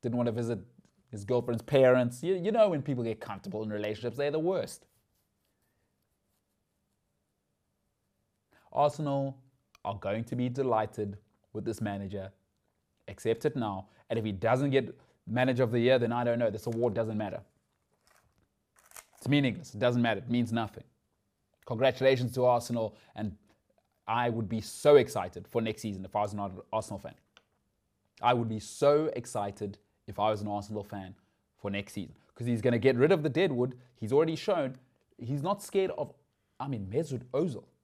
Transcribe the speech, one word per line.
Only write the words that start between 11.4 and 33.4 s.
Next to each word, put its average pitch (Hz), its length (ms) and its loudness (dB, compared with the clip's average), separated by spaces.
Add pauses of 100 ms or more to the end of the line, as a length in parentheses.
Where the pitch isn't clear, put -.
with 104 140 -8
this 110 160 -4
manager. 98 500 -6 (760)
Accept 113 340 -2
it 151 140 0
now. 101 300 -6 (220)
And 113 80 -2
if 113 60 -2
he 107 80 -2
doesn't 117 380 2
get 131 280 0 (300)
manager 127 360 2
of 113 80 0
the 120 80 2
year, 123 200 6
then 117 140 0
I 120 100 0
don't 117 160 2
know. 117 100 2
This 104 180 -6
award 117 260 0
doesn't 110 240 -2
matter. 101 240 -6 (1800)
It's - 100 -10
meaningless. 131 480 0
It 104 40 -10
doesn't 123 220 2
matter. 110 180 2
It 120 100 -14
means 117 240 0
nothing. 113 320 -6 (800)
Congratulations 127 720 2
to 123 100 2
Arsenal. 117 500 2 (200)
And 104 200 -6 (720)
I 120 220 0
would 113 180 -4
be 110 140 -4
so - 340 6
excited 95 500 4
for 117 160 -2
next 110 200 -4
season 95 240 -6
if 95 100 -10
I 104 60 2
was 104 120 -2
not 101 180 -6
an 95 100 -14 (100)
Arsenal 107 280 -6
fan. - 160 -16 (1080)
I 123 120 4
would 117 140 0
be 110 120 -4
so 147 540 2
excited 101 640 -6 (300)
if 101 120 -10
I 107 100 4
was 107 120 0
an 104 60 -6
Arsenal 104 360 -6
fan 98 320 -12 (420)
for 101 120 -6
next 101 240 -4
season. - 220 -10 (200)
'Cause 117 120 -6
he's 117 140 0
gonna 120 180 2
get 127 160 4
rid 139 160 6
of 165 120 2
the 151 60 0
deadwood. 131 480 0 (180)